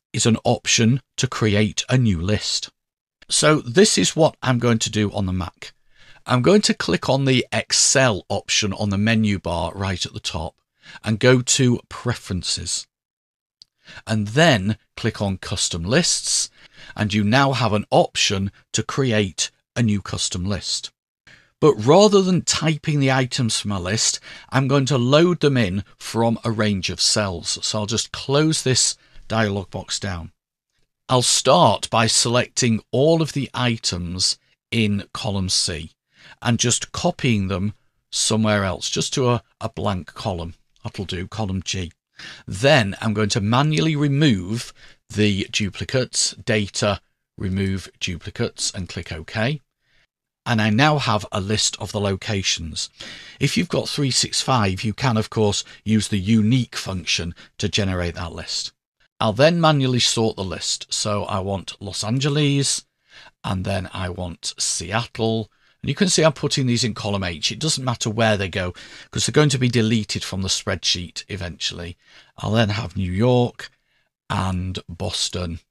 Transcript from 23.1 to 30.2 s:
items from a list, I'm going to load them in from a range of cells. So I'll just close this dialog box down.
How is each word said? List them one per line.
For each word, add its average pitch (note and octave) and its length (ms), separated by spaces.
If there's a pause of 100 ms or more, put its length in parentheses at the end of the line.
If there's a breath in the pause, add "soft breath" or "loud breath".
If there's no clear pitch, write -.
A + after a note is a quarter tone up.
items B2+ 480
from G#2 120
a G2 80
list, F#2 400 (300 loud breath)
I'm C3+ 180
going C#3 180
to C#3 120
load D3+ 420
them C#3+ 180
in G2+ 260 (140)
from A2+ 460
a A#2+ 80
range G#2 400
of F2 100
cells. F#2+ 640
So - 160
I'll G#2 80
just G#2+ 240
close D3+ 500
this - 340 (320 soft breath)
dialog G2+ 440
box - 280
down. F2 320 (800)